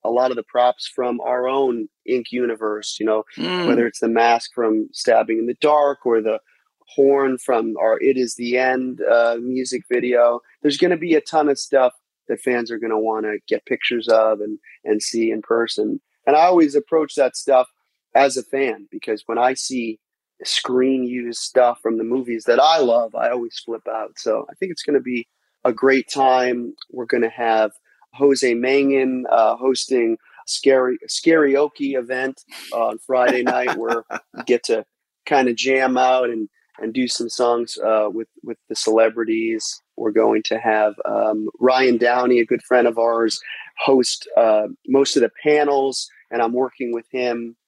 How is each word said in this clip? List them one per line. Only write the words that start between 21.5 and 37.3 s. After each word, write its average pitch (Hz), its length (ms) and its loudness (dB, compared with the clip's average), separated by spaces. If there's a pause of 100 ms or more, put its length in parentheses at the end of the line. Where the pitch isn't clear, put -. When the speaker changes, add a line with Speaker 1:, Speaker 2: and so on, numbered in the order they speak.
Speaker 1:
from 113 140 -2
the 113 80 -4
movies 120 400 -4
that 120 160 4
I 160 180 4
love, 117 360 2
I 120 160 -2
always 120 280 -6
flip 113 300 -10
out. 110 300 -8
So 110 320 -2
I - 40 -20
think 190 160 -8
it's - 120 -12
gonna 143 180 2
be 123 260 -6 (380)
a 123 80 2
great 131 400 2
time. 127 640 2 (160)
We're 123 160 -10
gonna 117 240 0
have 110 420 0 (420)
Jose 131 400 2
Mangin, 131 760 0
uh, 113 260 2
hosting 123 640 0 (280)
scary, 127 520 2 (100)
karaoke 143 920 0
event 127 440 -6 (300)
on 113 260 -4
Friday 123 440 0
night 123 340 -2
where 113 340 -4
Speaker 2:
<laughs> - 240 -14
Speaker 1:
we 117 100 -14
get 120 200 2
to 110 200 -2 (420)
kinda 127 280 2
jam 131 420 0
out 127 320 2
and, 110 200 -6 (300)
and 113 140 -8
do 127 160 -2
some 117 220 -6